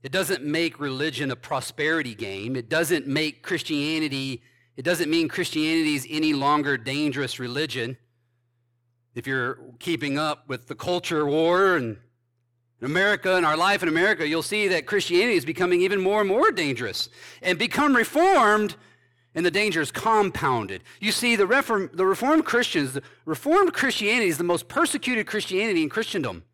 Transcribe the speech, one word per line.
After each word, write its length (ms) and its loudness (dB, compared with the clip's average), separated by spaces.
It 80 -12
doesn't 320 -2
make 360 -2
religion 520 -4
a 40 -4
prosperity 760 -4
game. 420 -8
It 140 -8
doesn't 380 0
make 340 -2
Christianity, 1000 -4
it 60 -12
doesn't 260 0
mean 180 2
Christianity 680 0
is 140 -4
any 240 0
longer 440 2
dangerous 640 -4
religion. 580 -6
If 100 -10
you're 340 -2
keeping 400 -4
up 280 -4
with 200 -10
the 80 -12
culture 500 -2
war 500 4
and 220 -2
in 60 -8
America 500 2
and 100 2
our 120 2
life 240 2
in 80 0
America, 380 2
you'll 160 0
see 240 0
that 180 0
Christianity 500 2
is 100 2
becoming 360 2
even 180 2
more 220 2
and 80 0
more 220 4
dangerous. 580 -4
And 160 0
become 380 2
reformed, 800 4
and 120 -2
the 60 2
danger 300 0
is 100 -4
compounded. 920 0
You 120 -2
see, 240 2
the 120 2
Reform-, 460 0
the 120 0
Reformed 400 2
Christians, 480 0
the 100 -6
Reformed 480 2
Christianity 560 0
is 80 0
the 60 -2
most 240 -2
persecuted 580 0
Christianity 560 0
in 80 0
Christendom. 540 -4